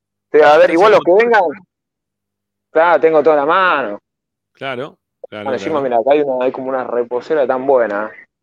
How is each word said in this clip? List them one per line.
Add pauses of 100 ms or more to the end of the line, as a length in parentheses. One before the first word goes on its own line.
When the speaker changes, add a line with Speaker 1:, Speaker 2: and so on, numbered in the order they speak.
(300)
Speaker 1:
Te,
a
ver,
Speaker 2:
¿Estás
Speaker 1:
igual
los
que
Speaker 2:
haciendo
Speaker 1:
vengan. (1080)
Claro,
tengo
toda
la
mano. (540)
Speaker 2:
Claro, (320)
claro,
Speaker 1:
Bueno,
encima,
Speaker 2:
claro.
Speaker 1:
mira,
acá
hay
una,
hay
como
una
reposera
tan
buena. (320)